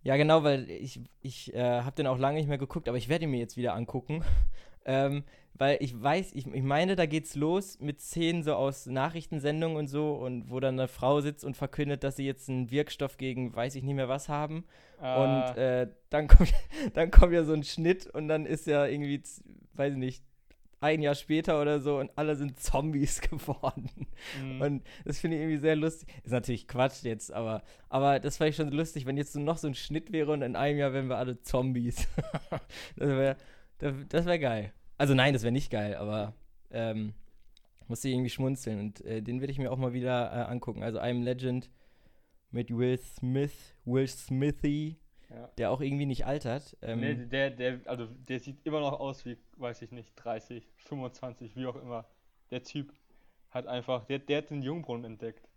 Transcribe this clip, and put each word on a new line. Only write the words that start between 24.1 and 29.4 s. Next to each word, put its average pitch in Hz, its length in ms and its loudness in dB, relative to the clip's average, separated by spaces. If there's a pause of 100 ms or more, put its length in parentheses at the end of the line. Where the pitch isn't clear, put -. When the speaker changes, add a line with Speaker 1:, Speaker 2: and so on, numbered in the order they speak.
Speaker 2:
Mhm. 135 240 -6
Speaker 1:
Und 143 220 0 (220)
das 143 140 -4
finde 160 180 0
ich 151 60 -2
irgendwie 156 180 0
sehr 160 160 6
lustig. 156 320 -2 (160)
Ist 117 80 -4
natürlich 120 340 -2
Quatsch 131 360 0
jetzt, 113 280 -6
aber, 110 320 -4 (240)
aber 139 320 4
das - 160 -4
fand 156 140 2
ich 147 80 -2
schon 151 160 0
lustig, 156 320 -2
wenn 139 100 -2
jetzt 143 160 -2
so - 80 -6
noch 156 200 0